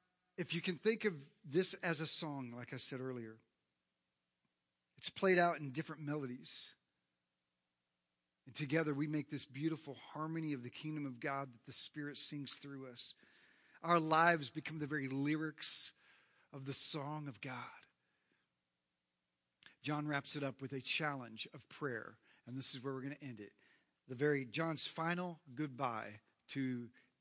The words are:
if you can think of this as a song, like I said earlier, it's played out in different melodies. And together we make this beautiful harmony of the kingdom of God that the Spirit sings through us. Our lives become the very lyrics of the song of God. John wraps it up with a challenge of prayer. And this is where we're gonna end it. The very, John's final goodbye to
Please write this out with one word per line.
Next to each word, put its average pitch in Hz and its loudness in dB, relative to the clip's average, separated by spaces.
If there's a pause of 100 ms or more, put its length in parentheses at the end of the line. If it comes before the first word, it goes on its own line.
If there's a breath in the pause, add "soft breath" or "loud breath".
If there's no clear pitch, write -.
(380 soft breath)
if 175 -2
you 170 0
can 180 0
think 220 2
of 196 2 (280)
this 165 4
as 165 2
a 160 0
song, 139 0
like 120 -10
I 135 -4
said 127 -2
earlier, 120 -6 (1600)
it's - -4
played 190 6
out 175 8
in 143 -4
different 151 -6
melodies. 143 -4 (1700)
And 131 -16
together 151 2
we 147 2
make 151 0
this 147 -4
beautiful 143 -4 (180)
harmony 160 -2
of 127 -4
the 123 -8
kingdom 151 -6
of 123 -8
God 139 -2
that 107 -20
the 131 -10
Spirit - -4
sings 143 -2
through 139 -8
us. 123 -10 (680 soft breath)
Our 170 8
lives 160 8
become 156 -4
the 151 -2
very 139 0
lyrics 151 0 (600 soft breath)
of 135 -8
the 139 -2
song 151 0
of 123 -10
God. 127 -6 (2250 loud breath)
John 151 0
wraps 143 0
it 143 -4
up 135 -4
with 135 -6
a 135 -4
challenge 131 -2
of - -16
prayer. 117 -6 (260 soft breath)
And 127 -10
this 135 -2
is 123 -8
where 135 -4
we're 131 -6
gonna 139 -8
end 123 -8
it. 101 -14 (540 soft breath)
The 127 -8
very, 139 4
John's 160 0
final 170 -2 (140)
goodbye 120 -2 (300)
to 127 0 (320 soft breath)